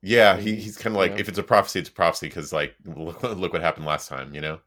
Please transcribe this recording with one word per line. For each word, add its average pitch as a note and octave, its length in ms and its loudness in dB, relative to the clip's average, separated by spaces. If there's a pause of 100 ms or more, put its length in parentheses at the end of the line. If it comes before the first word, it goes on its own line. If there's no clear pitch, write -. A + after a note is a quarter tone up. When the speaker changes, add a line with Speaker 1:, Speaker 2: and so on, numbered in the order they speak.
Speaker 1:
Yeah, G#2 300 8
Speaker 2:
Maybe, G#2+ 220 -4
Speaker 1:
he, A2+ 60 -10
he's G#2+ 140 -12
kinda A2 220 -2
like, F#2+ 140 4
Speaker 2:
you - 40 -8
know? G#2 40 -6
Speaker 1:
"If G#2 80 -4
it's G2 100 -6
a G2+ 60 -4
prophecy, G2+ 340 4
it's E2+ 100 -6
a - 40 -20
prophecy," E2 360 0
'cause, D2 240 -10
like, D2 220 -2 (100)
look, D#2+ 380 -12
look F#2+ 300 -4
what E2 100 -4
happened D#2+ 240 -2
last D2+ 220 -4
time, C#2 260 -12
you D2 60 -10
know? D#2 260 -8